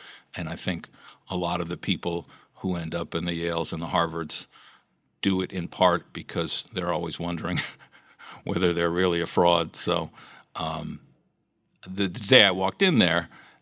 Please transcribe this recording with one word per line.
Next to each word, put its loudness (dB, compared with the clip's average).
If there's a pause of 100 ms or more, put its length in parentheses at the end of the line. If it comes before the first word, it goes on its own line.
(340)
And -6
I -8
think -4 (400)
a -4
lot -2
of -6
the -6
people -4 (300)
who -4
end -6
up -6
in -4
the -4
Yales -2
and -6
the -8
Harvards -2 (720)
do 2
it -6
in -6
part 2
because -4
they're -2
always -4
wondering -2 (420)
<laughs> -20
whether 2
they're 2
really 2
a 0
fraud. 4
So, 0 (460)
um, -6 (840)
the, -2
the -8
day 8
I 6
walked 0
in 4
there, 4 (340)